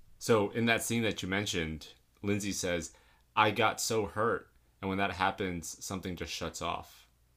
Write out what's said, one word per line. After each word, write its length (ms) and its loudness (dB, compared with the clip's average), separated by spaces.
So 300 4
in 160 0
that 180 4
scene 200 0
that 180 0
you 80 -4
mentioned, 580 -2
Lindsay 280 0
says, 400 -2
"I 160 6
got 280 2
so 280 0
hurt. 420 0
And 80 -2
when 80 0
that 140 2
happens, 760 -2
something 300 -6
just 180 -8
shuts 280 -6
off. 460 -6